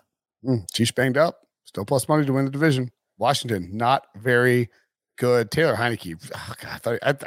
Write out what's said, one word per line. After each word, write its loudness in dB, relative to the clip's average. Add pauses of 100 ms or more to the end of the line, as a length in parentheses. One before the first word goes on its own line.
(460)
Mm, 0
Chiefs 0
banged 0
up. 0 (240)
Still -10
plus -2
money 2
to 0
win 0
the -4
division. 0 (280)
Washington, -2
not 2 (100)
very 2 (480)
good. 2
Taylor 2
Heinicke. -4 (180)
Oh, -12
God, -14
I, -12
thought, -4 (280)